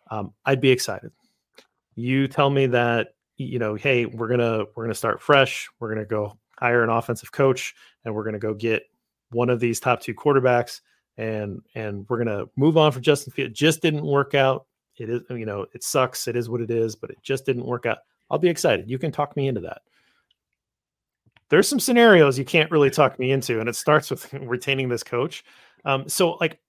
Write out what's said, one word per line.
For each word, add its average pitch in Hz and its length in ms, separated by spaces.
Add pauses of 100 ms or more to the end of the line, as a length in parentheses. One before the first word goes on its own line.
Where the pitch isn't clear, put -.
(100)
Um, 104 220 (120)
I'd 135 160
be 131 100
excited. 110 420 (840)
You 131 320
tell 139 240
me 139 160
that, 120 480 (240)
y-, 135 80
you 123 140
know, 107 160
"Hey, 120 300
we're 113 200
gonna, 117 380 (100)
we're 113 100
gonna 113 100
start - 280
fresh. 139 460 (100)
We're 113 160
gonna 107 100
go 104 320 (220)
hire 120 240
an 113 80
offensive 117 400
coach, 135 460 (280)
and 113 80
we're 104 120
gonna 107 160
go 107 120
get 110 300 (480)
one 120 180
of 120 120
these 117 180
top 123 220
two 113 140
quarterbacks, 127 680 (380)
and, 107 440 (140)
and 104 320
we're 120 100
gonna 110 280 (100)
move 151 200
on 151 140
from 123 120
Justin 143 300
Fields. 131 200
It - 20
just 160 260
didn't 156 240
work 139 300
out. 135 320 (300)
It 113 120
is, 117 220
you 117 160
know, 101 260
it - 120
sucks. 127 420
It 117 80
is 120 140
what 117 120
it 117 120
is, 113 240
but - 140
it - 120
just 131 240
didn't 120 180
work 120 220
out." 113 120 (320)
I'll 151 80
be 175 120
excited. 113 400
You 131 80
can 147 120
talk - 280
me 135 100
into 110 140
that. - 180 (1700)
There's 180 180
some 277 140
scenarios 196 580
you 139 60
can't 160 260
really 147 200
talk 131 280
me 127 140
into, 127 260
and 113 120
it 113 40
starts - 360
with - 220
<laughs> - 20
retaining 127 560
this 120 120
coach. 123 420 (420)
Um, 135 240
so, 170 220
like, 165 360